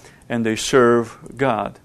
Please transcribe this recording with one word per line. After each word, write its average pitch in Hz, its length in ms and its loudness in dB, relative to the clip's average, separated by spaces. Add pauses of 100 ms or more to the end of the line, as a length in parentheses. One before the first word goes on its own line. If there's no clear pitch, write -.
(280)
and 117 180 -4
they 110 100 -2
serve 120 640 2 (180)
God. 113 480 -4